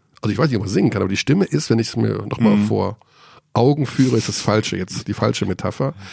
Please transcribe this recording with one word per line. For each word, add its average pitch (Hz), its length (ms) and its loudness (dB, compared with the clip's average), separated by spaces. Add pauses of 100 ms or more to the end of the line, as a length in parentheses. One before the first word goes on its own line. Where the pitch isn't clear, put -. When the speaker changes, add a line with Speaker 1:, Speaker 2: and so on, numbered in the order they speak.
(220)
Speaker 1:
Also 104 100 -2
ich 107 60 -2
weiß 156 100 2
nicht, 120 100 0
ob 98 60 -2
er 95 60 -4
singen 156 200 2
kann, 98 120 -2
aber 95 80 0
die 98 80 -2
Stimme 180 260 2
ist, 151 240 -2
wenn 113 100 4
ich 113 100 -2
es - 80 -8
mir 107 300 -2
nochmal 104 300 2
Speaker 2:
Mhm. 104 100 2
Speaker 1:
vor 104 300 -2 (560)
Augen 139 340 4
führe, 127 300 2
ist 110 120 0
das - 120 -4
Falsche 107 360 2
jetzt, - 300 -8
die 101 80 -4
falsche 110 320 -2
Metapher, 95 480 -4 (180)